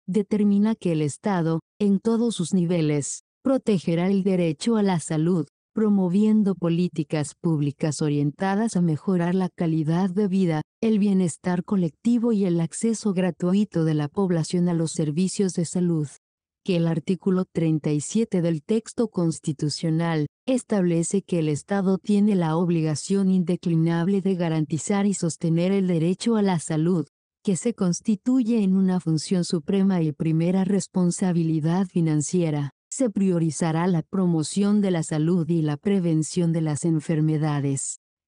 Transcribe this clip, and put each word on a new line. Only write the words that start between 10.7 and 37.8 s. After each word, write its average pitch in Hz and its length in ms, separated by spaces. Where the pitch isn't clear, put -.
el 220 180
bienestar 185 640
colectivo 220 680
y 202 100
el 170 160
acceso 208 540
gratuito 185 720
de 160 80
la 147 160
población 180 580
a 175 60
los 165 180
servicios 175 640
de 175 100
salud. 165 440
Que 180 120
el 165 100
artículo 180 580
treinta 156 480
y 147 80
siete 220 400
del 165 220
texto 220 460
constitucional 160 1160
establece 185 760
que 175 180
el 156 80
Estado 190 500
tiene 208 380
la 160 220
obligación 170 720
indeclinable 170 920
de 190 140
garantizar 170 720
y 202 80
sostener 170 580
el 196 160
derecho 180 480
a 214 60
la 190 180
salud, 160 480
que 196 120
se 233 180
constituye 220 920
en 185 120
una 185 240
función 165 460
suprema 190 560
y 156 100
primera 170 540
responsabilidad 175 1200
financiera. 156 840
Se 247 200
priorizará 170 760
la 175 160
promoción 196 800
de 196 100
la 165 120
salud 160 440
y 165 140
la 147 160
prevención 170 760
de 165 100
las 151 240
enfermedades. 151 1120